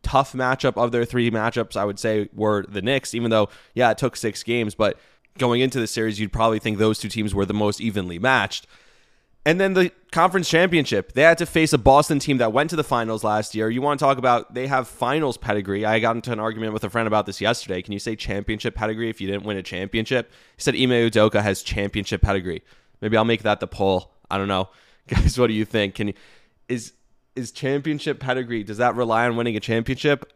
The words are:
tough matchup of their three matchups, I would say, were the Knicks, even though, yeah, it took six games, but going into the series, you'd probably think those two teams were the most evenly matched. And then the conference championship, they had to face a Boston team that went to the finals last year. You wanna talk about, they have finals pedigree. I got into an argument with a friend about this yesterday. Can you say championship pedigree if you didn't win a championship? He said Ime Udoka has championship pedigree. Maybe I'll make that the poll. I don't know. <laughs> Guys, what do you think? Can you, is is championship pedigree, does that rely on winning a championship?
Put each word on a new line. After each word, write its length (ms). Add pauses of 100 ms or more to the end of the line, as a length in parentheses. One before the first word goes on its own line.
tough 300
matchup 500
of 100
their 120
three 260
matchups, 460
I 80
would 140
say, 340
were 340
the 140
Knicks, 340
even 160
though, 200 (240)
yeah, 160
it 80
took 180
six 260
games, 320
but 240 (380)
going 240
into 180
the 80
series, 320
you'd 140
probably 260
think 200
those 200
two 120
teams 240
were 100
the 100
most 280
evenly 360
matched. 480 (800)
And 160
then 140
the 180 (180)
conference 380
championship, 640
they 100
had 160
to 80
face 280
a 40
Boston 400
team 200
that 140
went 180
to 60
the 60
finals 400
last 320
year. 140
You 140
wanna 160
talk 180
about, 380
they 120
have 220
finals 480
pedigree. 480
I 140
got 180
into 160
an 80
argument 320
with 100
a 80
friend 160
about 200
this 140
yesterday. 420
Can 100
you 60
say 180
championship 580
pedigree 360
if 100
you 60
didn't 180
win 140
a 40
championship? 680 (260)
He 60
said 120
Ime 160
Udoka 520
has 200
championship 600
pedigree. 400 (400)
Maybe 160
I'll 60
make 180
that 180
the 80
poll. 460 (160)
I 80
don't 100
know. 220 (180)
<laughs> 200
Guys, 300
what 100
do 40
you 140
think? 280
Can 140
you, 60 (540)
is 260 (420)
is 160
championship 680
pedigree, 440
does 140
that 180
rely 300
on 100
winning 200
a 40
championship? 760